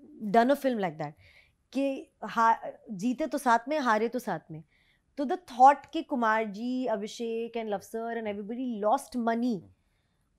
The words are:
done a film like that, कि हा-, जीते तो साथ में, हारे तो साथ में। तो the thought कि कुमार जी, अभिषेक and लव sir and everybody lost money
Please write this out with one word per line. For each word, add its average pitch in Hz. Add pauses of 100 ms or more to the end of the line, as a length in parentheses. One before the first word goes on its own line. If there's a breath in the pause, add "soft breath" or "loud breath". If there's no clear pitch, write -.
(240)
done 226
a 285
film 254
like 180
that, 151 (600 soft breath)
कि 269 (140)
हा-, 226 (240)
जीते 233
तो 285
साथ 233 (100)
में, 311
हारे 226
तो 247
साथ 175 (100)
में। 160 (520)
तो 294
the 285
thought 277
कि 320
कुमार 226
जी, 247
अभिषेक 226
and 226
लव 202
sir 226
and 208
everybody 220
lost 233
money 233 (800)